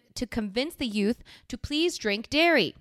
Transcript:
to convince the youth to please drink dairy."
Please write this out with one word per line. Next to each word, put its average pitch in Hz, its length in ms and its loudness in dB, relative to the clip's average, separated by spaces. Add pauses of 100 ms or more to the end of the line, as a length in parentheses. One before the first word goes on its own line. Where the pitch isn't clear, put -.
(140)
to - 120 -4
convince 226 480 -4
the 277 120 -4
youth 208 360 0 (260)
to 254 100 -8
please 320 400 -2
drink 208 320 -4
dairy." 302 500 4